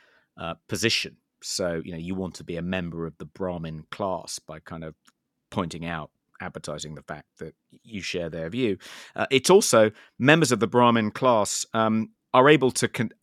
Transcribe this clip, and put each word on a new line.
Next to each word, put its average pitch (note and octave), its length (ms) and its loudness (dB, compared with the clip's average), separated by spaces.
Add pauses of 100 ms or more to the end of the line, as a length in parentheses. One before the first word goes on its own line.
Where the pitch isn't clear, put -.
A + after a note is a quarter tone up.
(400)
uh, E2 160 -10 (120)
position. - 500 -2 (260)
So, E2+ 420 -4
you F#2 60 -12
know, E2 60 -10
you E2+ 180 -8
want F#2 200 -6
to - 80 -18
be E2+ 140 -8
a E2+ 40 -6
member E2+ 440 -6
of D#2+ 140 -12
the E2 60 -14
Brahmin E2 640 -10
class F#2 480 -8
by D#2 200 -16
kind E2 240 -14
of D#2+ 120 -14 (560)
pointing E2 340 -6
out, D#2+ 240 -8 (300)
advertising D#2 560 -12
the D2 80 -18
fact D2+ 240 -16 (120)
that D#2+ 140 -14 (300)
you G#2+ 180 -12
share E2+ 280 -6
their E2 200 -8
view. A2+ 280 -2 (380)
Uh, - 140 -2
it's - 200 2
also A#2 420 6 (260)
members C#3+ 340 4
of A2+ 80 2
the A2+ 80 2
Brahmin A#2 440 4
class, A#2 640 0
um, A2 360 0 (240)
are C3 160 8
able C3 220 6
to - 160 -2
con-, A2+ 240 -4 (120)